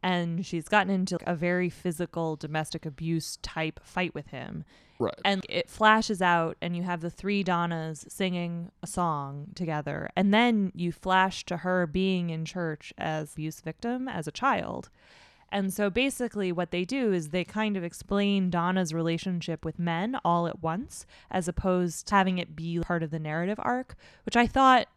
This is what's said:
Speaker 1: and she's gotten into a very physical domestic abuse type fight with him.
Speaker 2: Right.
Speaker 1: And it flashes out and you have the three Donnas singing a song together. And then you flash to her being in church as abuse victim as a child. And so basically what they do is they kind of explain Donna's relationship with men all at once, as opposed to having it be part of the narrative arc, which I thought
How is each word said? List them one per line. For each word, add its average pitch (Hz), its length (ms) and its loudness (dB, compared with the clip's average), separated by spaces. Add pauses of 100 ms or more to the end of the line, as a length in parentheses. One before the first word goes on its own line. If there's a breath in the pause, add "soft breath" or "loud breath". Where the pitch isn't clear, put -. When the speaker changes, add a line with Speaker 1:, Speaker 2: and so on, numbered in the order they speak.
Speaker 1:
and 175 440 0
she's 165 220 -6
gotten 196 240 4
into 185 340 0
a 175 80 0
very 175 340 0
physical 165 680 -4
domestic 156 500 -6
abuse 160 560 -4
type 160 400 -6
fight - 320 -4
with 147 140 -10
him. 143 360 -10 (360 soft breath)
Speaker 2:
Right. - 140 0 (100)
Speaker 1:
And 196 240 -2
it - 200 -4
flashes 214 540 4
out 170 400 2
and 170 140 -4
you 175 80 -4
have 175 160 -4
the 170 100 -6
three 202 320 -2
Donnas 170 680 -2
singing 175 600 -4 (100)
a - 60 -10
song 147 720 -2
together. 151 580 -4
And 196 180 4
then 214 420 6
you 175 180 -2
flash 185 540 2
to 175 120 -4
her 180 280 2
being 180 440 0
in 160 140 -4
church 160 520 -6
as 156 360 -4
abuse 156 280 -6
victim 240 460 -6
as 170 220 -6
a 147 40 -10
child. - 580 0 (600 soft breath)
And 196 240 0
so 208 160 2
basically 220 600 0
what 170 180 -2
they 180 140 0
do 240 280 2
is 160 180 0
they 175 140 0
kind 208 320 -2
of 185 60 -4
explain 196 680 0
Donna's 175 440 2
relationship 165 680 -2
with 160 160 -6
men 175 440 0
all 170 220 4
at 170 160 -6
once, 170 440 -6 (240 loud breath)
as 175 180 0
opposed 180 600 0
to - 60 0
having 185 240 6
it 165 160 -8
be 165 260 -4
part 165 220 0
of 156 80 -4
the 160 80 -4
narrative 160 440 -2
arc, 247 340 -2 (280 loud breath)
which - 120 0
I 240 100 8
thought 262 400 6 (100)